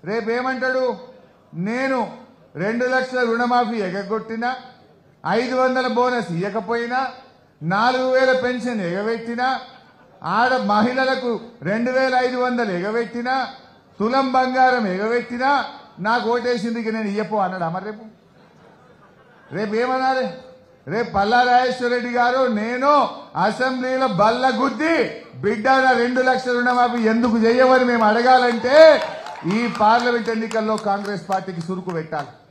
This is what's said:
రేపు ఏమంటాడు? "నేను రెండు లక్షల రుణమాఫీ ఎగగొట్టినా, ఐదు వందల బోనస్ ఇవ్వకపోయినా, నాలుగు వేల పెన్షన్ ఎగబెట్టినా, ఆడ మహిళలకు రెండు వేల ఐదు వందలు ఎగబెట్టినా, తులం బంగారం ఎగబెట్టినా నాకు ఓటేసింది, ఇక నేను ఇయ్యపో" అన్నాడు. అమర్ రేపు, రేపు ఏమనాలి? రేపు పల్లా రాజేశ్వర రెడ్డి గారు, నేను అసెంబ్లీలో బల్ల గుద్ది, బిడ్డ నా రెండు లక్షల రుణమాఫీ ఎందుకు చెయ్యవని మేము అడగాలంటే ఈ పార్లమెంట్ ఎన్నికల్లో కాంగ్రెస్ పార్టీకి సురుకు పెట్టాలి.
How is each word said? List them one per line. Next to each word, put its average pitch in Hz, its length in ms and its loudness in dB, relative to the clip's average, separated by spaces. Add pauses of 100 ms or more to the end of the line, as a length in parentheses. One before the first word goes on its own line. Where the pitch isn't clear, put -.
రేపు 214 240 -4
ఏమంటాడు? 254 680 -2 (560)
"నేను 233 580 -2 (440)
రెండు 226 300 -2
లక్షల 254 340 -2
రుణమాఫీ 240 560 0
ఎగగొట్టినా, 220 800 -4 (720)
ఐదు 240 280 0
వందల 254 320 0
బోనస్ 240 440 0
ఇవ్వకపోయినా, 226 760 -4 (560)
నాలుగు 254 480 0
వేల 254 300 4
పెన్షన్ 247 400 -2
ఎగబెట్టినా, 226 800 -4 (640)
ఆడ 233 300 0
మహిళలకు 247 840 0 (220)
రెండు 226 300 -2
వేల 262 240 2
ఐదు 254 220 0
వందలు 240 340 -2
ఎగబెట్టినా, 233 760 -4 (520)
తులం 254 320 0
బంగారం 254 560 2
ఎగబెట్టినా 240 760 -2 (340)
నాకు 214 300 0
ఓటేసింది, 233 520 -2
ఇక 220 80 -4
నేను 220 180 -4
ఇయ్యపో" 202 300 -4
అన్నాడు. 185 260 -2
అమర్ 175 200 -4
రేపు, 214 220 -12 (1500)
రేపు 208 240 -6
ఏమనాలి? 254 580 -2 (540)
రేపు 190 240 -4
పల్లా 208 320 2
రాజేశ్వర 247 460 2
రెడ్డి 240 200 -2
గారు, 247 380 2
నేను 247 600 0 (360)
అసెంబ్లీలో 254 640 0
బల్ల 233 480 2
గుద్ది, 269 680 -2 (100)
బిడ్డ 214 320 -2
నా 262 240 4
రెండు 247 300 2
లక్షల 254 300 0
రుణమాఫీ 247 460 2
ఎందుకు 226 400 2
చెయ్యవని 254 460 4
మేము 240 220 2
అడగాలంటే 247 960 6 (520)
ఈ 226 260 -2
పార్లమెంట్ 233 500 2
ఎన్నికల్లో 220 480 -2
కాంగ్రెస్ 202 520 -6
పార్టీకి 185 320 -4
సురుకు 180 280 -6
పెట్టాలి. 160 380 -6 (240)